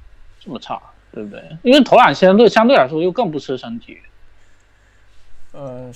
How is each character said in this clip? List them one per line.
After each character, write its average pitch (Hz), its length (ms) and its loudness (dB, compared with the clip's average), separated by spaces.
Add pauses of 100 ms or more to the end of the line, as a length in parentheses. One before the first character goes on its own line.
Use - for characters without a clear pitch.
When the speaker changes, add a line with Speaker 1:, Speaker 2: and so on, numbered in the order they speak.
(400)
Speaker 1:
这 185 120 -20
么 113 80 -14
差， - 200 -14 (320)
对 110 120 -14
不 101 80 -16
对？ - 120 -20 (200)
因 247 100 2
为 294 100 6
投 - 140 2
篮 190 160 4
相 185 240 4
对， 226 100 6
相 220 200 2
对 269 100 4
来 127 100 2
说 156 140 -6
又 180 100 -2
更 180 200 -4
不 147 80 -8
吃 131 180 -10
身 117 220 -14
体。 - 180 -20 (1600)
Speaker 2:
嗯， 127 420 -16